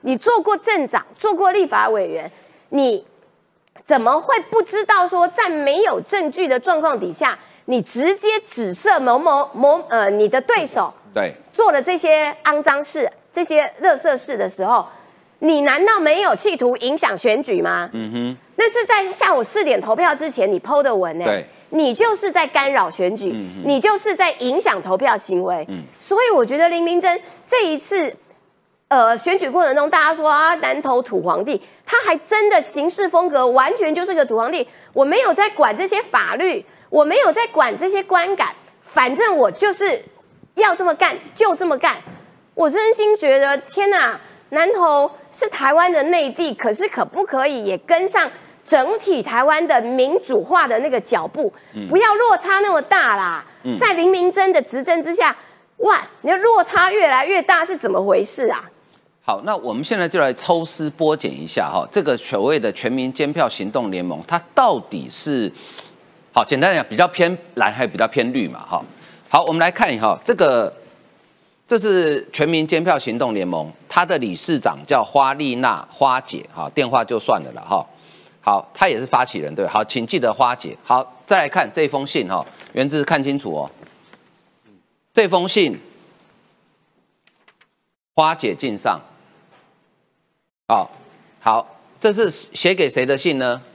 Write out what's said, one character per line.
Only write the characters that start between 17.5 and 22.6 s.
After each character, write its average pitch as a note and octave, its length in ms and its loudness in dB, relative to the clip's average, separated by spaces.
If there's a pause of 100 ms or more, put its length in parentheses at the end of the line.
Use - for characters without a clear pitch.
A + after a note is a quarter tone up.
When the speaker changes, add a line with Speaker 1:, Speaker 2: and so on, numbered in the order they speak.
Speaker 1:
吗？ F3 320 -2
Speaker 2:
嗯 - 180 -8
哼。 A#3+ 240 -6 (200)
Speaker 1:
那 A4+ 140 2
是 A#4 140 -2
在 G4 260 0
下 G4 240 0
午 B3 80 2
四 G4+ 220 -2
点 A#3 160 2
投 G3+ 160 0
票 D#4+ 180 2
之 D4+ 140 -6
前 G#3 240 0
你 F3+ 80 -2
PO C#4+ 220 0
的 B3+ 120 0
文 E3+ 260 -2
欸。 F3 40 -6
Speaker 2:
对。 G2+ 220 -2 (240)
Speaker 1:
你 D4 220 0
就 G#4+ 240 0
是 G4 140 -6
在 D#4 160 0
干 C#4 260 -2